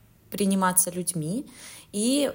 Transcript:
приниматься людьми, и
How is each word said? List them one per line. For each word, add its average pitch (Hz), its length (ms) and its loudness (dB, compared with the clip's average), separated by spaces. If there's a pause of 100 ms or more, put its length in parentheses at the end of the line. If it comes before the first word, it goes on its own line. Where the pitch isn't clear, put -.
(300)
приниматься 190 600 2
людьми, 175 560 -2 (460)
и 262 420 2